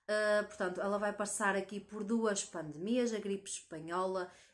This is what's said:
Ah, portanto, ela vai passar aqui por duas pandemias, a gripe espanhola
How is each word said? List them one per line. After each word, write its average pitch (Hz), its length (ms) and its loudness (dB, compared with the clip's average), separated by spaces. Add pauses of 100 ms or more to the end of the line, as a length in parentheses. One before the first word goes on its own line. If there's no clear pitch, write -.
Ah, 214 360 4
portanto, 185 380 -4
ela 202 160 2
vai 208 160 0
passar 202 420 0
aqui 196 240 -2
por 208 240 -8
duas 220 420 2
pandemias, 190 680 0
a 208 60 -2
gripe 196 300 -4
espanhola 180 800 -2 (220)